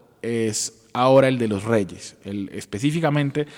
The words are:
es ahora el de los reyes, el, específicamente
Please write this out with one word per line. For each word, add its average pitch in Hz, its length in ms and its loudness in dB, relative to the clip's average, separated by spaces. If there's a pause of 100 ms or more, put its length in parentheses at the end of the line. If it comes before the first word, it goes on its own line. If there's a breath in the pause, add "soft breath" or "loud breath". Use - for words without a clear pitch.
(220)
es 113 720 -4
ahora 131 360 6
el 131 80 0
de 117 100 0
los 101 160 -2
reyes, 98 600 -2
el, 101 280 -8
específicamente 143 920 -2 (100)